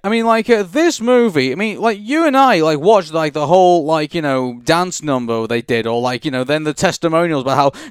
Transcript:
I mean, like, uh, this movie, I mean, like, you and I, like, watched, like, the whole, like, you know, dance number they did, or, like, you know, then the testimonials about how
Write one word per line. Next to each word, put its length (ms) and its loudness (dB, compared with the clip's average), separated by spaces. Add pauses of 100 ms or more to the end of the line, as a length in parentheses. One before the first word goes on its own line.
I 60 -2
mean, 160 0
like, 240 0
uh, 140 4
this 360 0
movie, 500 2
I 40 -4
mean, 260 -4
like, 180 -2
you 280 -2
and 100 2
I, 240 4
like, 180 2
watched, 360 2
like, 180 -2
the 140 -2
whole, 400 4
like, 260 -2
you 80 -2
know, 440 -2
dance 380 0
number 440 -2
they 160 -2
did, 240 -2
or, 160 -2
like, 240 -4
you 40 -2
know, 140 -4
then 200 -2
the 100 -4
testimonials 640 0
about 160 -2
how 340 0